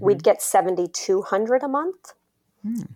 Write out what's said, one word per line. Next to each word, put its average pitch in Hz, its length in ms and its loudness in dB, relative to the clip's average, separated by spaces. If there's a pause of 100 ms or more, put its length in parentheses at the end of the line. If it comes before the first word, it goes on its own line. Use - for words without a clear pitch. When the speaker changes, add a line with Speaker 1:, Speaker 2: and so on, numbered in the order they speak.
Speaker 1:
we'd 196 180 2
get - 180 4
seventy-two 185 800 0
hundred 220 420 0
a 285 60 -4
month. 311 440 -6 (500)
Speaker 2:
Hmm. 220 180 -6 (140)